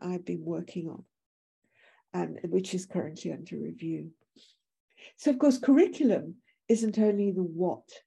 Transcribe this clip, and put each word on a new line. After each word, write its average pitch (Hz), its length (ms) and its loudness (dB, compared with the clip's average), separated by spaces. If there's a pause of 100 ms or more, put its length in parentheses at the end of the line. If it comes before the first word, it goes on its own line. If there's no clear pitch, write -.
I've 180 240 -6
been 170 200 -6
working 165 440 -8
on, - 140 -14 (1120)
and 165 300 -4
which 185 300 -2
is 185 120 -4
currently 160 460 -6
under - 240 -12
review. 160 540 -8 (1040)
So, - 160 2
of 254 80 0
course, 277 180 6
curriculum 262 760 4 (320)
isn't 220 300 2
only 202 340 4
the 180 100 0
what 180 460 -2 (180)